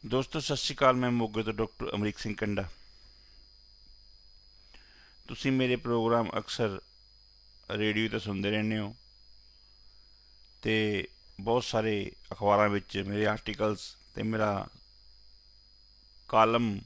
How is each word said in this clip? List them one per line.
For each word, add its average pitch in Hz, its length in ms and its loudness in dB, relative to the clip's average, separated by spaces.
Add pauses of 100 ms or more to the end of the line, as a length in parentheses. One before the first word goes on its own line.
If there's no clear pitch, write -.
ਦੋਸਤੋ, 131 320 0
ਸਤਿ 143 160 -2
ਸ਼੍ਰੀ - 200 -4
ਅਕਾਲ। 131 180 6
ਮੈਂ 127 180 2
ਮੋਗੇ 110 320 0
ਤੋਂ 110 100 -2
ਡਾਕਟਰ 113 400 -4
ਅਮਰੀਕ 104 240 0
ਸਿੰਘ 107 180 -6
ਕੰਡਾ। 104 340 -2 (2500)
ਤੁਸੀਂ 123 240 -2
ਮੇਰੇ 127 240 2
ਪ੍ਰੋਗਰਾਮ 117 540 2 (100)
ਅਕਸਰ 107 420 -2 (920)
ਰੇਡੀਓ 107 360 0
'ਤੇ 110 120 -4
ਸੁਣਦੇ 101 320 -4
ਰਹਿੰਦੇ 107 260 0
ਹੋ 107 180 -6 (1700)
ਤੇ 107 460 0 (340)
ਬਹੁਤ 117 220 0
ਸਾਰੇ 110 480 -2 (200)
ਅਖਬਾਰਾਂ 104 380 4
ਵਿੱਚ 101 280 -2
ਮੇਰੇ 101 280 -2
ਆਰਟੀਕਲਸ 107 720 -2 (180)
ਤੇ 107 80 -6
ਮੇਰਾ 107 440 0 (1600)
ਕਾਲਮ 110 580 4